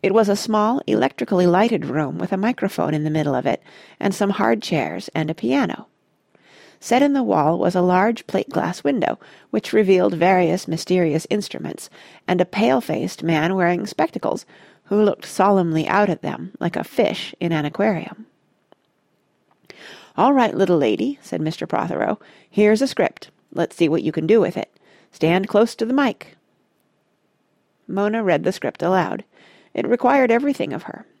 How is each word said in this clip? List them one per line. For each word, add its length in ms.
It 100
was 140
a 80
small, 520
electrically 600
lighted 380
room 320
with 160
a 40
microphone 560
in 120
the 40
middle 260
of 100
it, 180
and 120
some 180
hard 300
chairs 540
and 140
a 40
piano. 540
Set 200
in 120
the 100
wall 340
was 160
a 80
large 460
plate 220
glass 340
window, 340
which 220
revealed 440
various 520
mysterious 600
instruments, 600
and 140
a 40
pale-faced 760
man 320
wearing 300
spectacles, 600
who 160
looked 240
solemnly 600
out 220
at 120
them 380
like 160
a 80
fish 560
in 140
an 100
aquarium. 600
"All 160
right, 200
little 240
lady," 440
said 180
Mister 260
Prothero, 540
"here's 320
a 60
script. 420
Let's 240
see 100
what 160
you 80
can 160
do 140
with 160
it. 120
Stand 380
close 280
to 100
the 80
mic." 420
Mona 340
read 220
the 80
script 320
aloud. 400
It 140
required 420
everything 440
of 100
her. 220